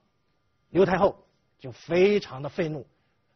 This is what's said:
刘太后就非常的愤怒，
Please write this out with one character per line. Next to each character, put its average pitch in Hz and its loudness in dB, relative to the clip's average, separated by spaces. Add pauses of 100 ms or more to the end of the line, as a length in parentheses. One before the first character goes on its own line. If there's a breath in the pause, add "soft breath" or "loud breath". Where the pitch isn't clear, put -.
(680)
刘 180 2
太 185 0
后 185 2 (420)
就 127 -16
非 190 0
常 131 -14
的 147 -8
愤 156 -6
怒， 139 -12 (500)